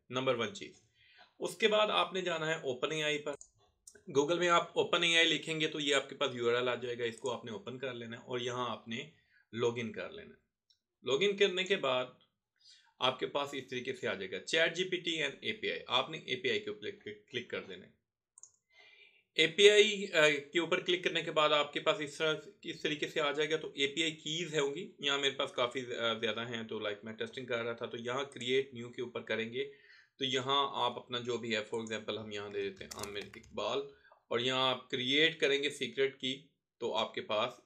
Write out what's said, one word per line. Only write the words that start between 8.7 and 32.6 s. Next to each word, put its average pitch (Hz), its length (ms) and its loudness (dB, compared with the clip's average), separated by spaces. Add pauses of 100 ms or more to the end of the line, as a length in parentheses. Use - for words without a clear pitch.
आपने 117 400 -8 (420)
लॉगिन 117 380 2
कर 87 200 -6
लेना 80 200 -14
है। - 80 -20 (680)
लॉगिन 196 320 2
करने 185 260 4
के 190 120 0
बाद 131 420 0 (840)
आपके 127 240 2
पास 143 300 -2
इस 131 140 -8
तरीके 127 240 -4
से 123 140 -4
आ 104 80 0
जाएगा 95 240 -6
चैट 165 340 2
जी 175 100 0
पी 185 140 -2
टी 170 140 -4
and 151 320 -4
एपीआई। 98 360 -2 (100)
आपने 131 400 -2
एपीआई 123 300 0
के 104 120 -6
ऊपर 104 200 -8
क्लिक, - 380 -14
क्लिक 120 200 -8
कर 101 100 -6
देना 92 260 -14
है। - 80 -20 (1400)
एपीआई, 202 680 8
अ, 156 240 6 (240)
के 175 60 2
ऊपर 170 220 2
क्लिक 175 220 0
करने 165 200 0
के 165 80 -6
बाद 151 200 4
आपके 147 280 2
पास 151 220 2
इस 143 180 -8
तरह, 156 220 0 (240)
इस 160 180 -8
तरीके 151 240 -2
से 160 120 -4
आ 147 120 2
जाएगा। 151 260 0
तो 156 200 -10
एपीआई 143 340 0
कीज़ 156 480 -6
होंगी, 147 420 -2
यहाँ 139 180 2
मेरे 139 160 0
पास 139 160 -4
काफ़ी, 127 300 0
अ, 117 380 -2
ज़्यादा 110 220 -2
हैं। 117 260 -6
तो 113 120 -6
like 104 260 -6
मैं 110 100 -10
टेस्टिंग 120 320 -8
कर 117 160 -2
रहा 117 100 -2
था 117 140 -8
तो 117 100 -10
यहाँ 123 280 -4
क्रिएट 131 480 0
न्यू 120 160 -10
के 120 120 -8
ऊपर 113 220 -6
करेंगे 113 400 -4 (560)
तो 135 60 -2
यहाँ 131 500 0
आप 120 220 0
अपना 123 220 -6
जो 120 180 -2
भी 113 160 -4
है, 107 160 -2
for 117 160 -4
example 110 320 -6
हम 107 160 -10
यहाँ 104 180 -8
दे 101 120 -4